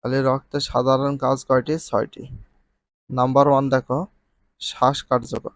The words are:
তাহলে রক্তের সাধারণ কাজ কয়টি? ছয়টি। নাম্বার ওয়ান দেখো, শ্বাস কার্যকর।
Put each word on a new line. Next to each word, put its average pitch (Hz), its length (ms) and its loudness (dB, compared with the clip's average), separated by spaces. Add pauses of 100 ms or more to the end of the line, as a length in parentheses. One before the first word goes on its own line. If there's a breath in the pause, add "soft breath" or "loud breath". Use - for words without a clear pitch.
তাহলে 131 220 -2
রক্তের 135 360 -2
সাধারণ 135 580 0
কাজ 135 280 -2
কয়টি? 135 340 0
ছয়টি। - 440 -4 (880)
নাম্বার 131 360 4
ওয়ান 139 220 2
দেখো, 131 360 -2 (560)
শ্বাস - 420 0
কার্যকর। - 520 -4